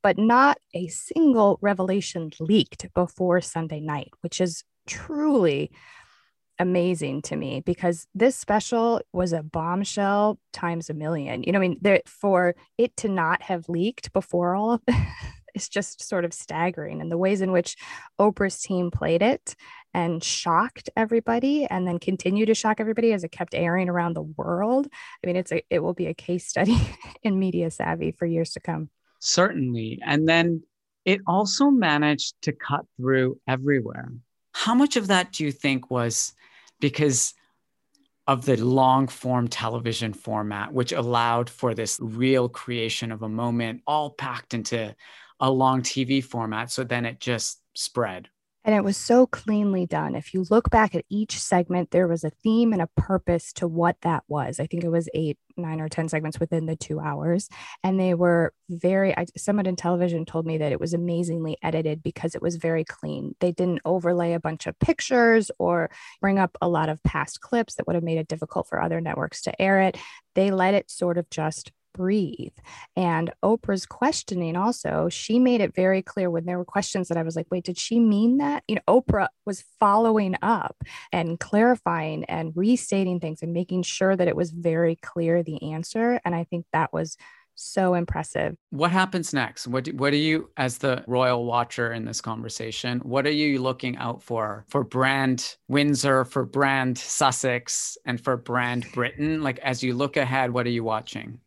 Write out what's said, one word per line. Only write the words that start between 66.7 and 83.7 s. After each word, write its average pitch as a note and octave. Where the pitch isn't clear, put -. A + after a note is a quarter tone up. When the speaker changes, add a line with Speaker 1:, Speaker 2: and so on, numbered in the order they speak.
Speaker 1:
of D#3
past -
clips -
that -
would E3+
have E3+
made D#3+
it D#3+
difficult D#3+
for -
other E3
networks -
to -
air F#3+
it. F#3+
They G3
let F#3+
it -
sort F3
of E3+
just -
breathe. F#3
And E3+
Oprah's G3+
questioning F3+
also, F3
she A3
made B3
it G3
very F#3+
clear F#3
when E3
there F3+
were F3+
questions G3
that E3+
I E3
was E3
like, D#3+
"Wait, F3+
did F3
she A3+
mean A3+
that?" D4
You G#3+
know, A#3+
Oprah G3
was G3+
following G#3+
up G#3+
and E3+
clarifying E3+
and E3
restating G3
things D#3+
and E3
making F3+